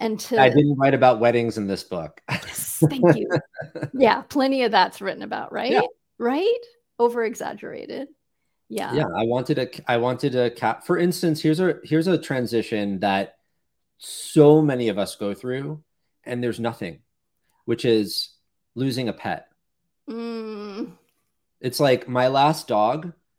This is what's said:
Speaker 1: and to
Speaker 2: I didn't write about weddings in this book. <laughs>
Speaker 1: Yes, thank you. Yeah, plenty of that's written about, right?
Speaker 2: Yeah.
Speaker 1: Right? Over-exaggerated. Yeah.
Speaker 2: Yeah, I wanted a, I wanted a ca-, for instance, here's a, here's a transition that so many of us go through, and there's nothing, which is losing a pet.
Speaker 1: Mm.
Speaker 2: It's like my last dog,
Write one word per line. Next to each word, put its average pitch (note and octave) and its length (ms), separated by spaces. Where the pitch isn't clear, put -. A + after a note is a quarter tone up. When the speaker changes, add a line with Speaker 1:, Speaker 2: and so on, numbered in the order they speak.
Speaker 1:
and A3 180
to - 220
Speaker 2:
I C3 80
didn't C#3+ 300
write C3+ 160
about B2 260
weddings A#2 380
in G2+ 80
this G2 180
book. E2 420
<laughs> - 40
Speaker 1:
Yes, - 580
thank F3 260
you. - 160
Yeah, B3+ 300
plenty C4+ 400
of A3+ 100
that's F#3+ 280
written F#3+ 220
about, - 300
right? - 180
Speaker 2:
Yeah. - 120
Speaker 1:
Right? D#4+ 400
Over-exaggerated. A#3 1080
Yeah. A2 260
Speaker 2:
Yeah, C#3 120
I G#2+ 80
wanted B2+ 340
a, - 320
I A#2+ 80
wanted B2+ 360
a A#2+ 160
ca-, - 300
for F3 180
instance, E3+ 420
here's D#3 200
a, F3 240
here's D#3+ 220
a F3+ 120
transition G#2+ 840
that G2 360
so D#3 640
many B2+ 260
of G2+ 100
us G2 160
go G2+ 200
through, C3+ 480
and B2 180
there's A2+ 160
nothing, A2 420
which A#2 200
is A2 460
losing B2 340
a G2 40
pet. - 360
Speaker 1:
Mm. A3 840
Speaker 2:
It's B2+ 200
like B2+ 280
my B2+ 200
last C#3 380
dog, B2+ 460